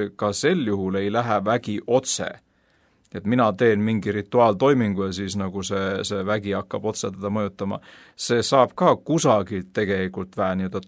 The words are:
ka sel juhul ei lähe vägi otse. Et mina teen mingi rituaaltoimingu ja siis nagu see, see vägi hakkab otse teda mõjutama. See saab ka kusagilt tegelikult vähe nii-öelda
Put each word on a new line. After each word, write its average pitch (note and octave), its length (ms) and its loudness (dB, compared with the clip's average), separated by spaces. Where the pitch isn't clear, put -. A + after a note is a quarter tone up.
ka G#2 160 0
sel D#3 400 0
juhul F#2+ 320 -2
ei G2+ 80 -2
lähe A2 320 0
vägi G#2+ 420 -2
otse. - 520 -2
Et G2 120 -10
mina A#2+ 260 4
teen G#2+ 300 4
mingi G#2+ 300 0
rituaaltoimingu G#2+ 960 2
ja F#2+ 40 -4
siis F#2 240 -6
nagu F#2+ 300 -4
see, G2 400 -2
see G2 200 -4
vägi G2+ 280 -2
hakkab G2 380 -6
otse G#2 180 -6
teda F#2+ 240 -8
mõjutama. G2+ 460 -4
See - 320 0
saab C3 320 4
ka F3 140 4
kusagilt G#2+ 720 0
tegelikult F#2+ 640 -2
vähe F#2+ 220 0
nii-öelda F#2+ 280 -4